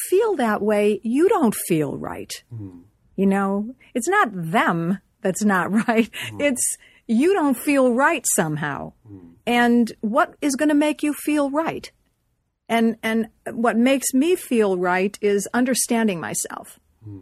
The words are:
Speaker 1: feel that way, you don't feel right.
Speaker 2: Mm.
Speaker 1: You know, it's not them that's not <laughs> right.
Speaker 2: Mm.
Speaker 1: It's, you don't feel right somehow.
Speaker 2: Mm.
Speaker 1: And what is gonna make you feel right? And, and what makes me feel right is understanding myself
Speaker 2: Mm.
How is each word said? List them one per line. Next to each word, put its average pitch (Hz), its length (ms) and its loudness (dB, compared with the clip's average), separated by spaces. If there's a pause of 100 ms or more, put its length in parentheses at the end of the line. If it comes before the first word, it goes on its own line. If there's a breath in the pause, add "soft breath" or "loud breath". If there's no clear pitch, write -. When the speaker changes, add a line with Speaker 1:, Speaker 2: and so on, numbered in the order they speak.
Speaker 1:
feel 415 280 2
that 214 260 0
way, 208 400 2
you 277 260 2
don't 311 240 2 (140)
feel 151 300 0
right. 98 340 -10 (200)
Speaker 2:
Mm. 95 300 -14 (340)
Speaker 1:
You 196 120 0
know, 196 480 -2 (180 soft breath)
it's 247 160 -4
not 392 240 2
them 180 680 0 (220)
that's 190 240 -2
not 180 260 2
<laughs> 214 160 0
right. 226 220 2 (220 loud breath)
Speaker 2:
Mm. 208 100 -8
Speaker 1:
It's, 285 360 -2 (300 soft breath)
you 269 260 2
don't 294 220 2
feel 262 380 2
right 277 320 2 (100)
somehow. 156 580 -4 (140)
Speaker 2:
Mm. - 260 -20 (120)
Speaker 1:
And 240 460 4 (100)
what 247 400 0
is 285 140 0
gonna 302 180 2
make 302 300 0
you 294 100 0
feel 294 380 -2
right? 311 400 -4 (760)
And, 226 360 2
and 220 240 -2 (240)
what 226 260 0
makes 262 380 2
me 330 200 4
feel 214 400 0
right 185 460 0
is 202 320 0
understanding 226 680 0
myself - 600 -10 (280)
Speaker 2:
Mm. 101 140 -16